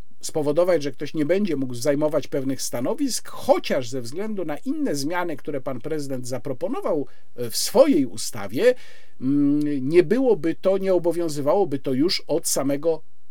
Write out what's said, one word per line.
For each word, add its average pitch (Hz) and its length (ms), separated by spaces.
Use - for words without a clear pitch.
spowodować, 156 580
że 143 80
ktoś 147 220
nie 151 120
będzie 180 300
mógł 131 180
zajmować 147 540
pewnych 135 340
stanowisk, 233 680
chociaż 160 600
ze 127 120
względu 185 440
na 147 120
inne 262 380
zmiany, 160 420
które 147 240
pan 127 200
prezydent 139 460
zaproponował, 156 800
e, 120 140
w - 80
swojej 220 480
ustawie, 107 680
mm, 143 680
nie 170 140
byłoby 165 520
to, 196 220
nie 190 160
obowiązywałoby 165 840
to 139 140
już 151 340
od 156 200
samego 143 540